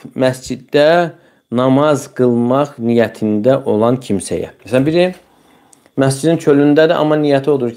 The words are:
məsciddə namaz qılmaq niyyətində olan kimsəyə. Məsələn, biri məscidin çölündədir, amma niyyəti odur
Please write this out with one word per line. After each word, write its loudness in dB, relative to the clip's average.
məsciddə 0
namaz 0
qılmaq 0
niyyətində 0
olan 0
kimsəyə. -6
Məsələn, -2
biri 0
məscidin 0
çölündədir, 2
amma 0
niyyəti 0
odur -2